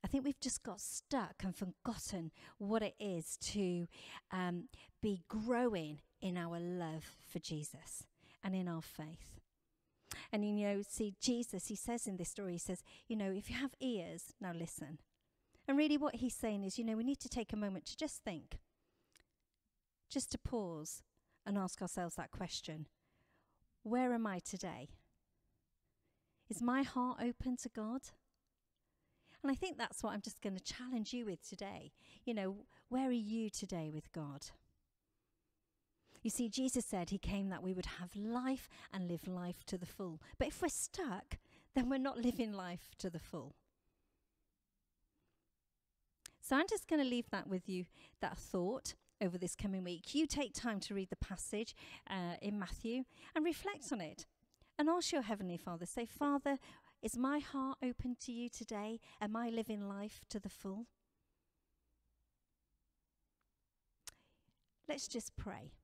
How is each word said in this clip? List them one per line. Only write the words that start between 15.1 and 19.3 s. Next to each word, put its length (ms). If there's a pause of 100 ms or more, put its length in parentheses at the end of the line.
And 100
really 200
what 200
he's 180
saying 300
is, 140
you 60
know, 120
we 80
need 160
to 80
take 240
a 40
moment 300
to 100
just 260
think, 380 (1500)